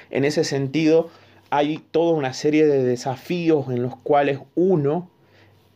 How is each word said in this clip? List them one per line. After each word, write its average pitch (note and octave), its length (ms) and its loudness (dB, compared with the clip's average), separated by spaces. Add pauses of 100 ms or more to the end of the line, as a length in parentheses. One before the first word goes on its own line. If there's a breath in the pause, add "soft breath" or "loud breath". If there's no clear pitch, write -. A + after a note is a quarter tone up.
En C3+ 160 -2
ese D#3 180 0
sentido, D#3 680 0 (400 loud breath)
hay D3 260 0 (140)
toda E3 240 2
una C3+ 180 -4
serie D3+ 320 2
de C#3+ 160 2
desafíos C3 880 -2
en B2 140 -4
los B2 140 -6
cuales C#3+ 420 0 (160)
uno, E3+ 560 0 (640 soft breath)